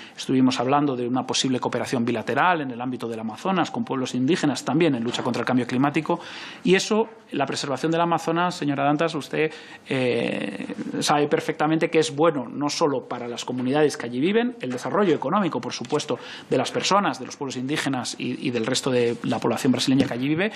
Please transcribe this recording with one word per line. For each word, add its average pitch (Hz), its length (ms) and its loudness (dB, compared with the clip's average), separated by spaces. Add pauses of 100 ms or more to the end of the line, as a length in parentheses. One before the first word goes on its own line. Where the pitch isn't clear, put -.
(160)
estuvimos 131 440 2
hablando 143 340 2
de 123 140 -2
una 127 160 0
posible 127 340 0
cooperación 120 460 0
bilateral 131 560 2
en 135 100 -4
el 117 100 -8
ámbito 123 280 -4
del 117 100 -6
Amazonas, 113 540 -2
con 117 120 -2
pueblos 131 300 -2
indígenas, 135 500 2
también 147 300 4
en 117 80 -2
lucha 117 220 -4
contra 120 160 0
el 113 60 -4
cambio 127 200 2
climático, 147 540 2 (420)
y 180 140 6
eso, 214 320 2 (240)
la 139 140 0
preservación 139 440 -2
del 165 120 2
Amazonas, 170 520 0
señora 143 300 0
Dantas, 156 320 2
usted, 151 360 -2 (360)
eh, - 840 -2 (280)
sabe 147 260 4
perfectamente 160 640 2
que 160 80 2
es 151 160 2
bueno 147 340 2
no 135 200 -4
solo 143 400 0
para 120 180 -6
las 120 180 -8
comunidades 131 520 2
que - 100 -8
allí 123 140 -4
viven, 226 400 2
el 127 100 -6
desarrollo 143 460 2
económico, 156 440 0
por 117 120 -6
supuesto, 131 440 -4 (280)
de 139 140 0
las 127 120 -2
personas, 165 480 2
de 127 60 -12
los - 140 -12
pueblos 131 180 -6
indígenas 131 640 -4
y, 131 280 -4
y 135 40 -2
del 117 160 -2
resto 131 240 0
de 120 320 2
la 120 160 0
población 123 340 2
brasileña 131 340 4
que 123 60 -4
allí 123 160 -2
vive, 180 280 0